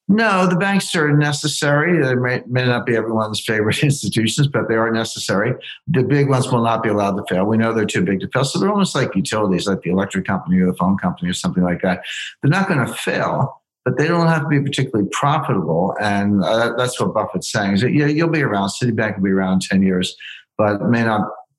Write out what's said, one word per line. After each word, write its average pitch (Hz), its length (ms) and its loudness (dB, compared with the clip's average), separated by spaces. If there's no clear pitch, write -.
No, 196 400 4
the 175 80 2
banks 196 400 0
are 151 200 2
necessary. 147 840 2
They 127 140 2
may, 123 300 -2
may 127 200 0
not 120 200 0
be 120 100 2
everyone's 110 440 -2
favorite 107 380 0
<laughs> - 60 2
institutions, 117 640 0
but 113 200 -2
they 117 60 0
are 113 160 0
necessary. 113 640 -2
The 131 160 2
big 139 260 2
ones 127 220 2
will 120 120 2
not 113 200 0
be 113 60 0
allowed 101 300 0
to - 100 -8
fail. 92 160 0
We 110 140 2
know 113 140 2
they're 113 120 2
too 98 180 -2
big 95 180 0
to 98 80 -8
fail. 131 160 0
So 143 140 -4
they're 196 120 2
almost 202 240 0
like 135 200 -2
utilities, 95 540 0
like 92 140 -2
the 85 80 -4
electric 95 340 -2
company 92 360 0
or 92 60 4
the 90 80 0
phone 98 220 0
company 87 340 -4
or 90 40 -2
something 90 280 -2
like 87 200 -2
that. 92 200 -2
They're 135 80 2
not 185 180 2
gonna 135 240 0
fail, - 680 -4
but 127 120 -2
they 151 120 0
don't 170 180 2
have 160 160 2
to 147 60 -4
be 147 120 2
particularly 131 520 -2
profitable. 98 880 0
And, 101 440 2
uh, 117 320 0
that's 123 240 -2
what 98 140 -2
Buffett's 98 360 -4
saying, 101 240 0
is 95 80 4
that, 127 120 2
yeah, 147 120 4
you'll 156 220 0
be 156 140 0
around. 101 280 0
Citibank 107 460 -2
will 95 80 -2
be 98 60 2
around 95 320 2
ten 98 200 2
years, 92 340 0
but 104 240 2
may 117 220 2
not, 107 240 0